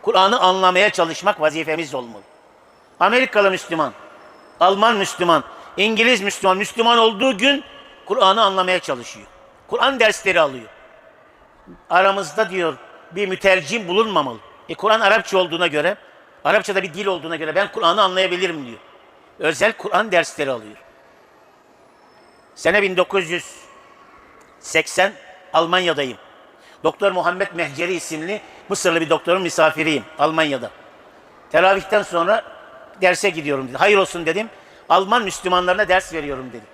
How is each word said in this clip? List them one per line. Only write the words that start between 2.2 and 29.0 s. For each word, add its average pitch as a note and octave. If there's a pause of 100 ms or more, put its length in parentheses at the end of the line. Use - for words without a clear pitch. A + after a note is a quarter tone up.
Amerikalı G#3
Müslüman, D#3+ (680)
Alman G3+
Müslüman, E3+ (320)
İngiliz A3
Müslüman, G3
Müslüman A#3
olduğu A3+
gün C#4 (420)
Kur'an'ı G3+
anlamaya F#3
çalışıyor. A#2+ (420)
Kur'an B3
dersleri G3
alıyor. C3 (1200)
Aramızda F#3+
diyor F3 (360)
bir F#3+
mütercim F#3
bulunmamalı. F3 (300)
E, E3
Kur'an A3
Arapça G3+
olduğuna F3
göre, D#3 (480)
Arapçada F#3+
bir F3
dil F#3+
olduğuna E3
göre D#3
ben G3
Kur'an'ı F#3+
anlayabilirim F3+
diyor. A2+ (600)
Özel E3
Kur'an G#3
dersleri D#3
alıyor. G#2+ (1800)
Sene F#3+
bin F#3+
dokuz F3+
yüz E3+ (1160)
seksen F#3 (400)
Almanya'dayım. E3 (680)
Doktor F#3+
Muhammed F3+
Mehceri E3
isimli E3 (280)
Mısırlı E3